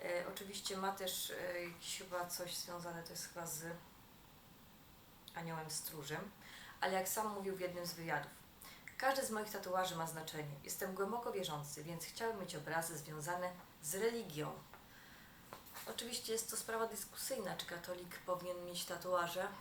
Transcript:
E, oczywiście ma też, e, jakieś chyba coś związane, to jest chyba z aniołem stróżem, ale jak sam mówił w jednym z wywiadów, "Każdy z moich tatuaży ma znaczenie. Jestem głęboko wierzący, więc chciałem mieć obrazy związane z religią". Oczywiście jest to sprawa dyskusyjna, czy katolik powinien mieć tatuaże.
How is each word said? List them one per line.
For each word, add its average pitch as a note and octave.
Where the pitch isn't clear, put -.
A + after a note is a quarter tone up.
E, F3
oczywiście G3
ma F#3+
też, F#3+
e, F3
jakieś -
chyba F3
coś F3
związane, F3
to E3+
jest E3+
chyba E3+
z D#3+
aniołem D#3+
stróżem, D#3+
ale F#3+
jak F#3
sam G#3+
mówił G3
w F3+
jednym F3
z F3
wywiadów, D#3+
"Każdy C4+
z -
moich G#3+
tatuaży F#3
ma E3
znaczenie. D3+
Jestem F#3+
głęboko A3+
wierzący, D#3
więc E3
chciałem A3+
mieć E3+
obrazy D#3+
związane E3+
z -
religią". F#3+
Oczywiście A#3
jest A3
to A3
sprawa A3+
dyskusyjna, G#3
czy -
katolik F3+
powinien F3+
mieć F3
tatuaże. F3+